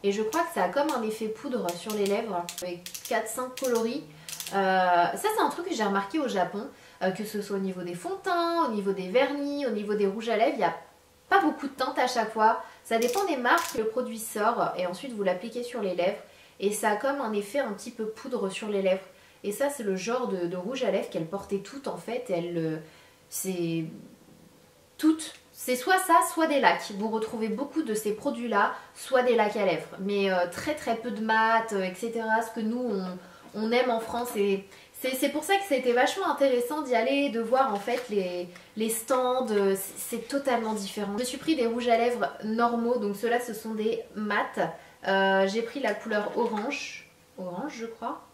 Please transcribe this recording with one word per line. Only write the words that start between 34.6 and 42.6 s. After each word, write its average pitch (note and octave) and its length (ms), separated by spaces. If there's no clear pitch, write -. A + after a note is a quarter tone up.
c'est, C4 140
c'est C#4 140
pour D4 140
ça G4 120
que G4 120
c'était B3 260
vachement D4 380
intéressant C#4 520
d'y B3+ 120
aller, C#4 340
de A3 100
voir B3 340
en G3 60
fait A#3+ 300
les, F3+ 400
les A3 140
stands. B3+ 600
Euh, G3 260
c'est, - 420
c'est A3+ 100
totalement A#3 460
différent. G3+ 400
Je G#3+ 60
me B3+ 60
suis C4+ 120
pris D#4+ 180
des B3+ 100
rouges A#3 220
à A#3 100
lèvres A#3+ 340
normaux. A#3 560